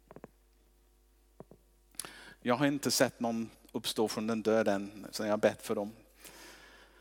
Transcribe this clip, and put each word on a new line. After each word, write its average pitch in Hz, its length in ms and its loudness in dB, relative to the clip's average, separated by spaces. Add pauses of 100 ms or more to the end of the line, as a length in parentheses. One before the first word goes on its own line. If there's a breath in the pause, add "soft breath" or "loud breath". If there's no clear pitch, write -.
(2500 loud breath)
Jag 120 140 2
har 143 100 4
inte 139 260 0
sett - 280 2
någon 113 300 -2 (220)
uppstå 113 360 0
från 110 200 -4
den 113 140 0
döden, 104 680 2
så 107 120 -6
jag 104 60 0
har 107 80 4
bett 104 240 2
för 110 140 -4
dem. 107 160 -4 (1080 loud breath)